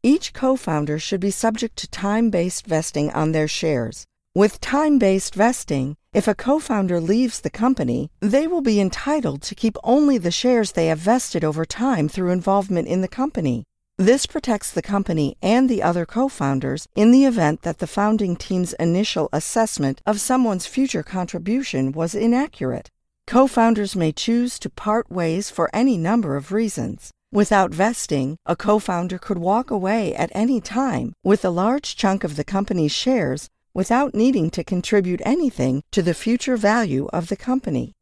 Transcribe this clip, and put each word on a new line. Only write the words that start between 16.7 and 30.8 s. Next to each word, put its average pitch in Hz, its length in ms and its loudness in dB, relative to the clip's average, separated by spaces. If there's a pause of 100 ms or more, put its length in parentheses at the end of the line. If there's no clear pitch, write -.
in 214 160 6
the 269 140 8
event 220 380 2
that 165 160 -6
the 180 100 -4
founding 208 480 0
team's 180 380 -4
initial 170 580 0
assessment 151 720 -2
of 208 140 0
someone's 240 440 0
future - 380 -2
contribution 180 880 -4
was 165 240 -4
inaccurate. 233 760 -2 (380)
Co-founders 226 680 2
may 160 160 0
choose 240 480 -2
to 196 100 -8
part 220 400 -2
ways 175 400 -2
for - 240 -2
any 247 220 2
number 165 400 0
of 143 160 -6
reasons. 202 580 -4 (220)
Without 196 420 4
vesting, 160 640 -2 (100)
a 175 80 0
co-founder 185 640 0
could 185 200 -4
walk 202 340 0
away 196 420 0
at 165 220 -4
any 233 240 2
time 240 540 -4 (100)